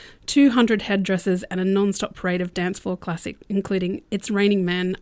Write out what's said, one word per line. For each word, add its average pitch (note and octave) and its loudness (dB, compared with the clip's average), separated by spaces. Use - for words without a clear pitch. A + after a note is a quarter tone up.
two C#4+ 6
hundred A3+ 2
headdresses, F#3+ 0
and F3+ -4
a F#3 0
non-stop G3 0
parade F3+ -2
of F3+ -6
dance F#3 -4
floor F#3 -4
classic, - -8
including G3 -2
It's G3+ -4
Raining G3+ 2
Men, F3+ -2